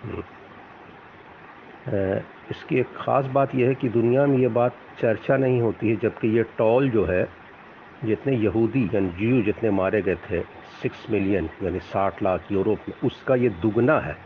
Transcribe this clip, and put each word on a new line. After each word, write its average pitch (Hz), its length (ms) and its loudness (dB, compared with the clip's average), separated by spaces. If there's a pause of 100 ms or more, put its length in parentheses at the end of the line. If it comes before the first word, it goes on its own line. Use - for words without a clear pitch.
हम्म। 85 200 -8 (1600)
अ, 101 340 0 (300)
इसकी - 280 -2
एक 120 80 0 (100)
ख़ास 131 280 0
बात 135 300 0
यह 123 120 2
है 135 80 2
कि 131 140 -4
दुनिया 120 360 2
में 139 120 2
ये 127 100 4
बात 120 300 0 (240)
चर्चा 117 360 0
नहीं 127 240 2
होती 110 280 0
है, 113 60 2
जबकि 107 320 -2
ये 113 160 2
टोल 120 460 2
जो 110 160 2
है, 90 240 0 (720)
जितने 113 340 0
यहूदी 110 580 2
यानी 98 140 2
ज्यू 110 320 0
जितने 107 280 0
मारे 98 320 2
गए 92 140 0
थे, 82 260 -6 (400)
सिक्स - 280 -6
मिलियन 98 400 0 (140)
यानी 90 160 -2
साठ 98 440 -4
लाख 92 280 -2
यूरोप 98 280 0 (100)
में, 92 140 -12
उसका - 320 0
ये 123 140 2
दुगना 113 500 2
है। 76 260 -8